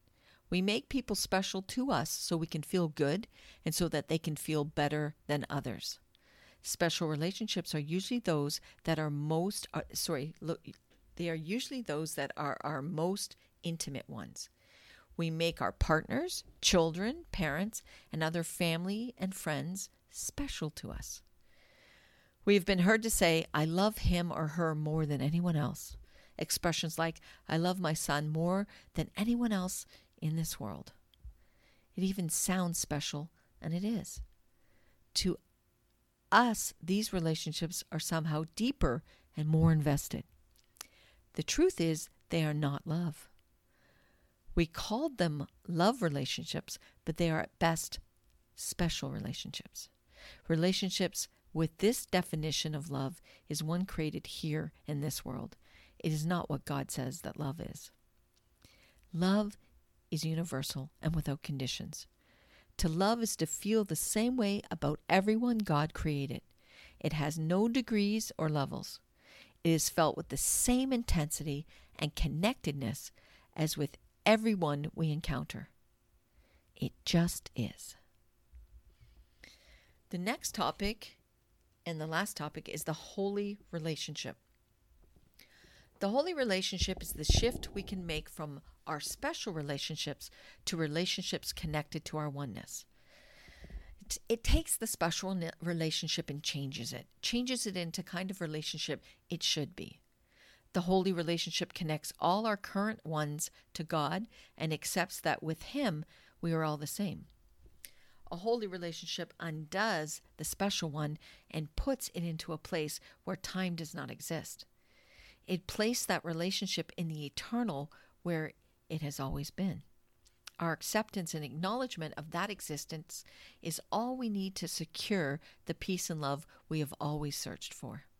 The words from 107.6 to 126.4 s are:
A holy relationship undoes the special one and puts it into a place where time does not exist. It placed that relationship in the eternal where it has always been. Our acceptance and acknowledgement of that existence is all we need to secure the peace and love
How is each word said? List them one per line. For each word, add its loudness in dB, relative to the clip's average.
A -4
holy 0
relationship -6
undoes -2
the -6
special 0
one -2
and -6
puts 0
it -2
into -4
a -4
place -2
where -4
time -2
does -8
not -8
exist. -8
It -2
placed 0
that 0
relationship -2
in -2
the -4
eternal -2
where -2
it -2
has -4
always -4
been. -2
Our 0
acceptance -2
and -4
acknowledgement -4
of -10
that -2
existence -8
is -4
all 0
we -2
need -2
to -4
secure -2
the -4
peace -4
and -4
love -2